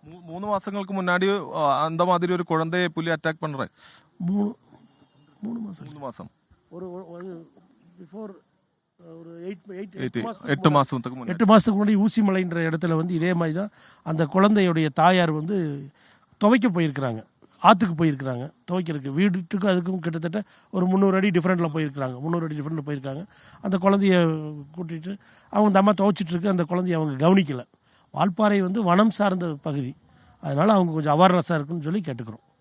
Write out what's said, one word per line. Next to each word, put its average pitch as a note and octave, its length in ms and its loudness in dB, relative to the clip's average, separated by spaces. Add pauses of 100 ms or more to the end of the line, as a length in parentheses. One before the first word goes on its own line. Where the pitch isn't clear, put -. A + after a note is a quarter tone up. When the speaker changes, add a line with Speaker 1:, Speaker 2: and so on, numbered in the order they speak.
Speaker 1:
மூ-, F3 120 -20
மூணு F#3 340 -6
மாசங்களுக்கு G3 360 -6
முன்னாடி, F#3 600 0
ஆ, D3 300 2
அந்த E3 220 0
மாதிரி F3+ 280 2
ஒரு F3+ 100 -2
குழந்தையை E3 460 0
புலி E3 220 -4
அட்டாக் D#3+ 280 -4
பண்றேன். C#3 280 -6 (500)
Speaker 2:
மூணு, G3+ 380 -4 (840)
மூணு A#3 200 -10
மாசம். F#3+ 280 -14
Speaker 1:
மூணு D3 120 -18
மாசம். C3+ 300 -14 (400)
Speaker 2:
ஒரு, F3+ 240 -14
ஒரு, F3+ 160 -16
ஒரு E3+ 420 -16 (500)
before, G3 300 -16 (880)
ஒரு E3+ 280 -16
எயிட், G3+ 240 -16
எயிட், F#3 240 -14
Speaker 1:
எயிட், - 0 -
Speaker 2:
எட்டு B2+ 260 -6
மாசத்துக்கு - 260 -10
Speaker 1:
எட்டு C#3+ 220 4
Speaker 2:
முன்னாடி, D3 40 2
Speaker 1:
மாசத்துக்கு C3 420 0
முன்னாடி. B2 120 -12
Speaker 2:
எட்டு F3+ 180 0
மாசத்துக்கு G#3 400 6
முன்னாடி G#3 200 2
ஊசிமலைன்ற F#3 680 0
இடத்துல E3 200 -2
வந்து E3+ 200 0
இதே E3+ 200 0
மாதிரி E3 240 -2
தான் G#3 120 -6 (340)
அந்த D#3+ 300 -2
குழந்தையுடைய F#3+ 600 4
தாயார் E3+ 380 4
வந்து D3+ 580 -4 (480)
துவைக்க A3 320 4
போயிருக்கிறாங்க. C#3 540 -2 (400)
ஆத்துக்கு F#3+ 340 6
போயிருக்கிறாங்க C3+ 540 -2 (200)
துவைக்கிறதுக்கு. D#3+ 440 -4
வீட்டுக்கும் F#3+ 540 0
அதுக்கும் F3+ 300 0
கிட்டத்தட்ட E3+ 440 -6 (260)
ஒரு C#3+ 160 -2
முந்நூறு F#3+ 320 4
அடி G3 120 2
டிஃபரெண்ட்ல F3 440 0
போயிருக்கிறாங்க. C#3 460 -4
முந்நூறு E3 260 -4
அடி D3+ 140 -8
டிஃபரெண்ட்ல D#3 260 -6
போயிருக்காங்க. C#3 400 -8 (360)
அந்த G3 200 -2
குழந்தைய G3 320 4 (640)
கூட்டிட்டு E3 400 -10 (320)
அவங்க, G#3 300 4
அந்த - 0 -
அம்மா G3+ 120 6
துவைச்சிட்டு G3 380 0
இருக்கு. F3 200 -2
அந்த F3+ 200 2
குழந்தைய F3+ 240 -2
அவங்க D#3 360 2
கவனிக்கல. C#3+ 360 4 (480)
வால்பாறை G3+ 460 2
வந்து F#3 360 0
வனம் G#3+ 140 4
சார்ந்த F3+ 520 -2
பகுதி, C#3 340 -6 (460)
அதனால D3+ 320 2
அவங்க F3+ 200 2
கொஞ்சம் D3+ 260 0
அவேர்னஸா F3+ 360 4
இருக்குன்னு D3+ 280 -6
சொல்லி F3 220 -4
கேட்டுக்கிறோம். A#2 560 -12